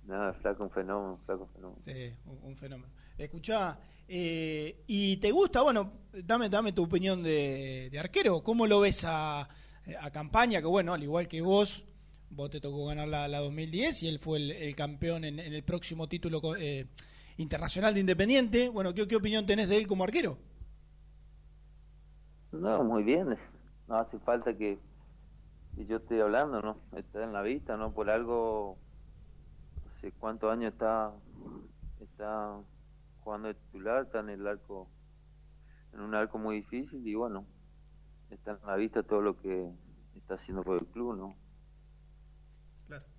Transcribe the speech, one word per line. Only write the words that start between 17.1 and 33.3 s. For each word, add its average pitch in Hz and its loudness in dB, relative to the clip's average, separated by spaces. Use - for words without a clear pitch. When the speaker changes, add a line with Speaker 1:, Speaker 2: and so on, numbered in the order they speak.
Speaker 2:
internacional 165 0
de 196 4
Independiente. 220 6
Bueno, 196 0
¿qué, 208 0
qué 226 2
opinión 214 2
tenés 202 4
de 202 6
él 214 2
como 190 2
arquero? 214 2
Speaker 1:
No, 180 2
muy 110 2
bien. 135 4
No 113 -2
hace 113 0
falta 117 0
que, 101 -2
que 101 -10
yo 110 -2
esté 113 0
hablando, 117 4
¿no? 107 -6
Está 104 -8
en 113 -6
la 101 -2
vista, 120 -2
¿no? 110 -4
Por 104 -2
algo, 110 0
no - -12
sé 92 -10
cuántos 110 -2
años 113 0
está, 110 0
está 104 -8
jugando 107 -6